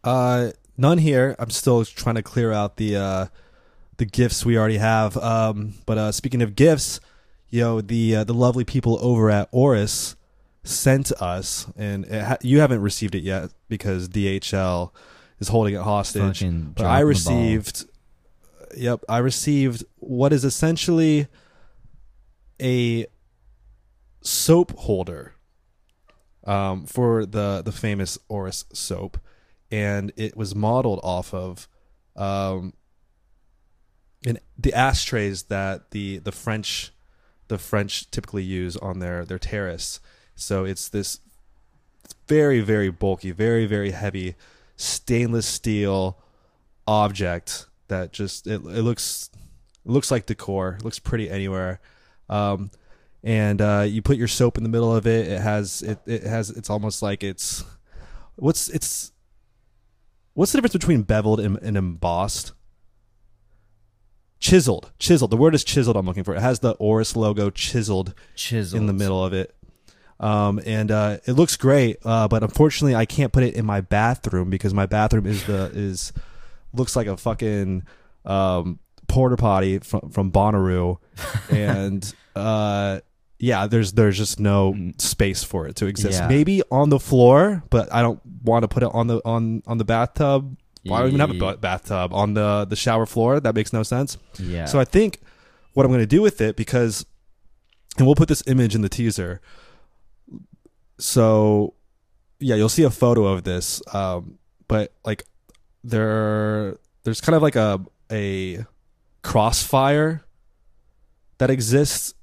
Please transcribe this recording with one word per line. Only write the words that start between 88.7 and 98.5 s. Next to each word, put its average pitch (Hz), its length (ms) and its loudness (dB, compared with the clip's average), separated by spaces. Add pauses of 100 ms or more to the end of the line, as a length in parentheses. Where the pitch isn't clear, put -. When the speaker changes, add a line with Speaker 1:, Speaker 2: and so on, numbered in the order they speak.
Speaker 1:
it 117 100 0
on 117 140 0
the, 113 180 0
on, 113 420 -2
on 117 120 -4
the 110 60 0
bathtub. 135 720 0 (260)
Why 101 160 -2
do 123 60 2
we 131 60 2
even 139 100 2
have 147 100 2
a 104 40 -4
Speaker 2:
Yeah. 95 180 -2
Speaker 1:
ba-, - 40 -10
bathtub 90 560 -4
on 104 220 0
the, 104 340 0
the 101 80 -4
shower 113 300 0
floor? 123 340 2
That 113 140 0
makes 107 180 -2
no 110 100 0
sense. 131 360 -4 (200)
Speaker 2:
Yeah. 87 280 -6
Speaker 1:
So 143 120 2
I 131 60 4
think 208 360 2 (520)
what 135 140 4
I'm 127 60 4
gonna 120 120 4
do 143 160 6
with 208 220 2
it, 110 140 0
because, 117 500 0 (880)
and 131 100 6
we'll 143 100 8
put 160 120 6
this - 180 2
image 123 280 4